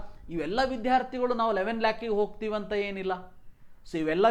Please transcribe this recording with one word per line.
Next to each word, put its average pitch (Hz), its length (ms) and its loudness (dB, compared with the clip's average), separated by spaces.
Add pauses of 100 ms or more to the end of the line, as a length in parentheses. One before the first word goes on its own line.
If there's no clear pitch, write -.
(280)
ಇವೆಲ್ಲ 170 360 -2
ವಿದ್ಯಾರ್ಥಿಗಳು 254 720 2
ನಾವು 226 180 2
ಲೆವೆನ್ 208 280 0
ಲ್ಯಾಕಿಗೆ 220 320 0
ಹೋಗ್ತೀವಂತ 208 600 -2
ಏನಿಲ್ಲ. 190 680 -4 (520)
So 170 60 -2
ಇವೆಲ್ಲ 160 320 4